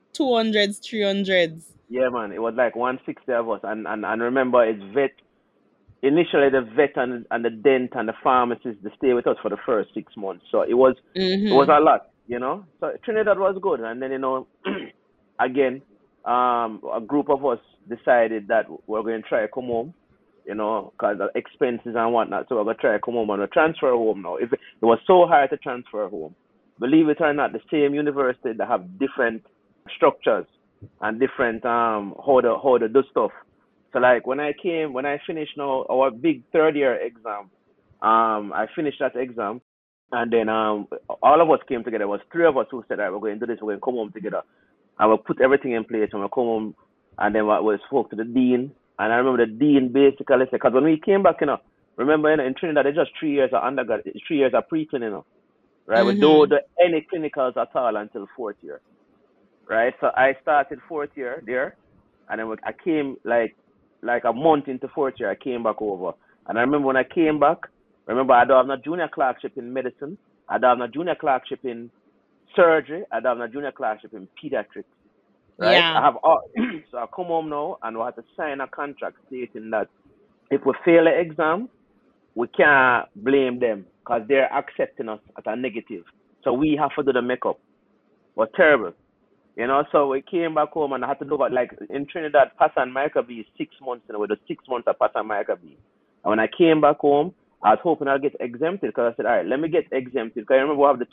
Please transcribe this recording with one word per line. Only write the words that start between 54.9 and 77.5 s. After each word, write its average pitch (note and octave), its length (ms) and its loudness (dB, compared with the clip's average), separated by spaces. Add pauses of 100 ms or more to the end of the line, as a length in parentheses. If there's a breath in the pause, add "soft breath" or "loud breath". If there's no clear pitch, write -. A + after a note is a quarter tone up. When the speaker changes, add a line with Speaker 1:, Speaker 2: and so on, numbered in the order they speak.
Speaker 2:
you A2 80 -6
know, F2+ 140 -12 (640)
right? A2+ 160 4
We G3 120 2
don't D3+ 340 6
Speaker 1:
Mm-hmm. - 20 -10
Speaker 2:
do C#3+ 80 4 (200)
any E3 340 2
clinicals C#3+ 440 -4
at A#2+ 180 -4
all A#2+ 220 0
until A2 380 -10
fourth G#2+ 260 -10
year, D2 200 -16 (880)
right? A#2 320 2
So C3 140 2
I C3 260 4
started D3 460 0
fourth D3 280 -8
year C3+ 300 -10
there, B2+ 320 -6 (520)
and G#2+ 100 -6
then A2+ 100 -6
we, A2 60 -8 (100)
I G#2+ 80 -6
came, D3 520 -4
like, A2+ 300 0 (480)
like, A#2+ 220 -2
a A#2 80 0
month D3 340 0
into C3 220 -8
fourth C3+ 300 -4
year, G#2+ 120 -4
I G2 40 -6
came A#2+ 280 -6
back A2 180 -2
over. F#2 320 -4 (340)
And G2+ 120 -4
I - 20 2
remember C#3 260 0
when C3 100 0
I B2+ 80 2
came D#3 340 0
back, D3 180 4 (500)
remember, B2+ 260 2
I A#2+ 120 6
don't C3 120 6
have B2+ 100 4 (120)
no A#2 40 -20
junior E3 300 -4
clerkship C3+ 440 -4
in B2 160 -12
medicine. C3 440 -8 (320)
I G#2+ 100 -2
don't B2 200 4
have - 0 -
no B2 80 -4
junior D3+ 280 -4
clerkship C3+ 500 -4
in A#2 260 -10 (640)
surgery. D#3+ 560 4
I A2+ 100 -4
don't A#2+ 180 0
have A#2+ 100 -8
no A2 40 -16
junior C#3 200 -8
clerkship A2 400 -8
in F#2+ 160 -18 (140)
pediatrics. A2+ 420 -8 (720)
Right? A#2 240 4
Speaker 1:
Yeah. E3 120 -2
Speaker 2:
I B2+ 80 2
have C#3 200 2
all, D#3+ 180 4 (260)
<clears throat> E3+ 240 -14
so A#2+ 80 -10
I A#2 60 -6 (100)
come F3+ 120 -8
home E3 220 -4
now D3 340 -8